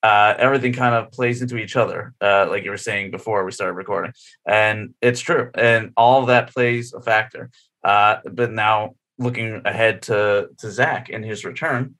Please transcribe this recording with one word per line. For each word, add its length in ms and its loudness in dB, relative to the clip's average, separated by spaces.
Uh, 340 6
everything 360 2
kind 200 2
of 180 -2
plays 300 -4
into 160 -8
each 180 -8
other, 460 -2
uh, 280 4
like 140 -4
you 60 -8
were 80 -8
saying 320 -6
before 340 -4
we 80 -6
started 220 -6
recording. 400 -6
And 540 0
it's 200 2
true. 340 -2
And 420 2
all 300 6
that 260 2
plays 400 -2
a 80 -16
factor. 480 -2
Uh, 340 4
but 200 -2
now 440 0
looking 480 -6
ahead 380 0
to, 460 0
to 120 -10
Zach 380 -2
and 160 -10
his 180 -10
return 560 -6